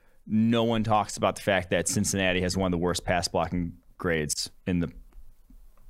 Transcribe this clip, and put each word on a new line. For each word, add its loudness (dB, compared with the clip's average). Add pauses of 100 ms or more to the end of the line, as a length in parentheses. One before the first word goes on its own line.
(260)
no 2
one 2
talks 0
about 2
the -12
fact 0
that 0
Cincinnati 2
has 0
one 2
of 0
the 0
worst -2
pass 0
blocking -2 (240)
grades -2 (160)
in 0
the, -4 (960)